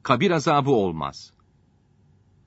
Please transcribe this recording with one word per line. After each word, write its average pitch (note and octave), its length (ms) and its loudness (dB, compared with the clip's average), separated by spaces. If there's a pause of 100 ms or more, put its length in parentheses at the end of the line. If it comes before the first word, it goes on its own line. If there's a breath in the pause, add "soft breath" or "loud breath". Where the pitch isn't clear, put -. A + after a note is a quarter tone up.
kabir C#3+ 280 2
azabı C#3+ 400 0
olmaz. E2 640 -4 (1120)